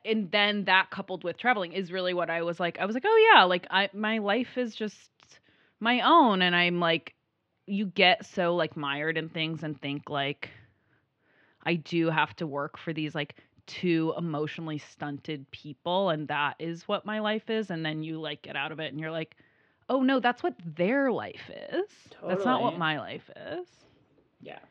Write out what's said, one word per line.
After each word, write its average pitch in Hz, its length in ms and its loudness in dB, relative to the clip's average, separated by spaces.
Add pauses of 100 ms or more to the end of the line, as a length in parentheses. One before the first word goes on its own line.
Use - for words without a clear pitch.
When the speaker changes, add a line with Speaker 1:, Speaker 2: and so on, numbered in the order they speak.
Speaker 1:
and 220 260 -2
then 208 340 2
that 185 260 4
coupled 190 320 -8
with 170 140 -6
traveling 208 360 0
is 180 180 -6
really 185 220 -2
what 175 160 -2
I 165 120 -2
was 170 180 -4
like, 175 200 -4
I 180 60 0
was 208 100 -4
like, 262 100 -4
"Oh 440 280 8
yeah, 226 100 12
like, 180 260 2
I, 196 240 2
my 214 260 -2
life 214 380 -2
is 240 180 -4
just - 340 -8 (720)
my 208 200 2
own." 240 400 6
And 180 140 6
I'm 175 240 4
like, 165 360 0 (500)
you 202 200 -2
get 180 400 4
so, 175 300 0
like, 160 220 -2
mired 147 400 -4
in 160 120 -6
things 160 340 -4
and 156 180 -8
think, 143 280 -8
like, 139 400 -4 (1120)
"I 170 120 0
do 165 340 -2
have 156 280 0
to 165 100 -6
work 143 300 -6
for 165 160 -8
these, 151 220 -6
like, 147 200 -6 (320)
two 160 500 0
emotionally 156 600 -6
stunted 143 720 -12
people, 180 580 -2
and 156 200 -2
that 147 300 0
is 170 280 -8
what 202 180 -4
my 214 140 -4
life 214 300 -2
is." 220 220 -2
And 160 140 -4
then 156 180 -4
you, 160 180 -8
like, 151 200 -8
get - 140 -12
out 143 160 -6
of 151 80 -10
it 156 140 -6
and 147 80 -8
you're 160 100 -6
like, 160 240 -8 (540)
"Oh 262 120 2
no, 262 200 4
that's 247 220 0
what 311 200 -4
their 196 480 0
life 107 380 -8
is. - 400 -6 (360)
That's 185 200 -2
not 254 160 2
what - 100 0
Speaker 2:
Totally. 170 80 -8
Speaker 1:
my 156 200 0
life 104 360 -12
is." 349 320 -10 (760)
Speaker 2:
Yeah. - 180 -16 (120)